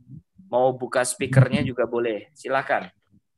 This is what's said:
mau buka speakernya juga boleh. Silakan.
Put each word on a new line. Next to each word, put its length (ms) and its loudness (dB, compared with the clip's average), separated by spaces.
mau 240 2
buka 320 -2
speakernya 560 2
juga 240 -2
boleh. 480 -4
Silakan. 560 -4